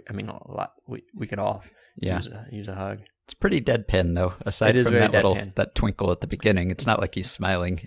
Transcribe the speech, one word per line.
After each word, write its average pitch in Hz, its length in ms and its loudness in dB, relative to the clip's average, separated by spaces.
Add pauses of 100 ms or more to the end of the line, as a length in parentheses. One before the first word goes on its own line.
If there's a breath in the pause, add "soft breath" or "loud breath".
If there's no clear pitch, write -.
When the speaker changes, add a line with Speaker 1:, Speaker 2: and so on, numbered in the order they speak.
Speaker 1:
I - 60 -12
mean, 104 140 -8
a - 240 -16
lot, - 200 -8 (160)
we, 113 140 -12 (120)
we 151 120 -8
could 104 120 -8
all 101 240 -2 (380 soft breath)
Speaker 2:
Yeah. 92 160 0
Speaker 1:
use 92 120 -4
a, 113 220 -16
use 104 180 -10
a 95 60 -10
hug. 98 260 -8 (260)
Speaker 2:
It's - 80 -18
pretty 190 280 2
deadpan, 101 520 2
though, 90 200 0 (100)
aside 107 260 4
Speaker 1:
It 123 100 6
is 123 40 4
Speaker 2:
from 113 80 4
Speaker 1:
very 113 140 6
Speaker 2:
that 107 80 2
little, 98 220 6
Speaker 1:
deadpan. 98 180 -8
Speaker 2:
that - 200 -2
twinkle 101 380 0
at 87 80 -2
the - 60 -4
beginning. 92 440 2
It's - 160 -4
not 110 140 2
like 95 140 -2
he's 95 160 -6
smiling 92 560 -2